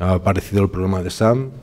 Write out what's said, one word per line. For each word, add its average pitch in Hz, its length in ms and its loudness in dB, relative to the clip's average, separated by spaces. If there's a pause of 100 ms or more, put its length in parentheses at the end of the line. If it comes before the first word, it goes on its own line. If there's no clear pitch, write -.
ha 92 140 2
aparecido 95 500 0
el 95 60 2
problema 92 340 -2
de 90 60 -8
Sam, 127 400 2 (120)